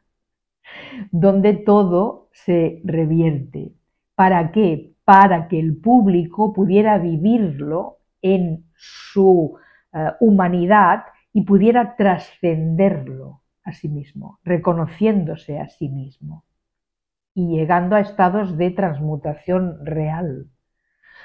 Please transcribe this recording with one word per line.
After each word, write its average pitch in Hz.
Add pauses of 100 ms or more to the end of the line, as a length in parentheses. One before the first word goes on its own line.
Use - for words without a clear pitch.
(420)
<laughs> -
donde 196
todo 202
se 165
revierte. 160 (400)
¿Para 180
qué? 170 (100)
Para 190
que 165
el 160
público 202
pudiera 202
vivirlo 165 (220)
en 180 (100)
su, 185 (360)
eh, 156 (100)
humanidad 185 (280)
y 208
pudiera 226
trascenderlo 160 (220)
a 196
sí -
mismo, 143
reconociéndose 170
a 143
sí -
mismo 139 (920)
y 170
llegando 175
a 208
estados 190
de 180
transmutación 156
real. 156 (760)